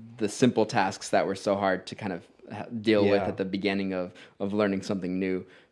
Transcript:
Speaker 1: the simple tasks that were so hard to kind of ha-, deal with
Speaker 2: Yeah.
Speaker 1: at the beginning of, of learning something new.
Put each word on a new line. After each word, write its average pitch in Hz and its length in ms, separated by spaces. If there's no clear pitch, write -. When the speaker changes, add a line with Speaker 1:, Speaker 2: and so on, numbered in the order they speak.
Speaker 1:
the 104 100
simple 113 380
tasks 98 440
that 92 160
were 95 80
so 98 220
hard 95 320
to - 80
kind 104 160
of 87 120
ha-, 104 140
deal 104 220
with 101 200
Speaker 2:
Yeah. 92 40
Speaker 1:
at 90 100
the 98 80
beginning 95 480
of, 90 200
of 98 140
learning 101 300
something 92 360
new. 92 260